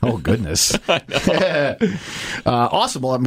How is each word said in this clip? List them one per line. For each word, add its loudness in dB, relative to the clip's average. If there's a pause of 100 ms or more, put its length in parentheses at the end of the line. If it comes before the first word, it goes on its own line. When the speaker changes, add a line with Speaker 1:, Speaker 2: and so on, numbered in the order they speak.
Speaker 1:
Oh, 0
goodness. 0
Speaker 2:
<laughs> -20
I 2
know. 0 (160)
Speaker 1:
<laughs> -4 (480)
Uh, 2
awesome. 0
Well, 0
I'm 0